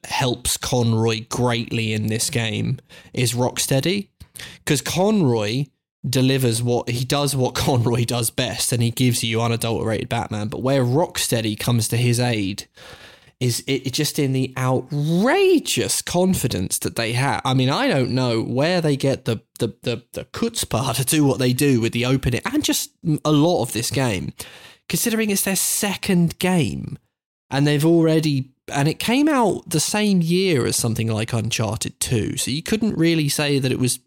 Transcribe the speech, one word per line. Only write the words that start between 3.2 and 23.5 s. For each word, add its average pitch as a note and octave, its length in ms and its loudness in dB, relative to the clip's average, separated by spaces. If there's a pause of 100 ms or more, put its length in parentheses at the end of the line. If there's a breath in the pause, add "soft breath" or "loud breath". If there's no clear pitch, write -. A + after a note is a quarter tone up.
Rocksteady, C#3+ 760 -2 (560 loud breath)
'cause C#3+ 160 0
Conroy C#3 840 2 (420)
delivers C3 540 2
what, A#2+ 280 0
he A#2+ 160 -2
does C#3+ 320 0
what B2+ 180 0
<laughs> - 80 0
Conroy A#2+ 400 2
does A#2+ 260 -2
best, - 440 -2
and A#2 100 2
he A#2 80 2
gives B2 320 0
you A2+ 180 0
unadulterated A2+ 680 -2
Batman. G#2+ 400 -4
But - 120 -6
where C3 220 2
Rocksteady A#2+ 760 0
comes A#2+ 300 0
to A#2 100 -2
his A#2+ 220 2
aid G#2+ 480 -2 (720 loud breath)
is A#2+ 260 0
it, C3+ 220 -2
it B2+ 60 -2
just D3+ 260 -2
in C3+ 140 0
the C3 240 -2
outrageous D#3+ 1400 2
confidence C#3 800 0
that - 160 -4
they A#2 180 -2
have. C3+ 320 0
I C3 80 0
mean, B2+ 160 2
I G3+ 180 0
don't C#3+ 240 0
know B2 300 0
where D#3 400 0
they D3+ 140 2
get C3+ 300 -2
the, A#2 160 -2 (180)
the, A#2 240 -2
the, A#2 200 -6 (100)
the - 120 -10
chutzpah C3 720 -4
to C3 100 -4
do D#3 200 2
what C3 140 2
they B2 140 2
do C3 280 4
with A2+ 120 0
the A#2 120 -2
opening C3 400 0
and D4+ 180 0
just - 280 -2 (320)
a D3+ 80 0
lot D#3 300 4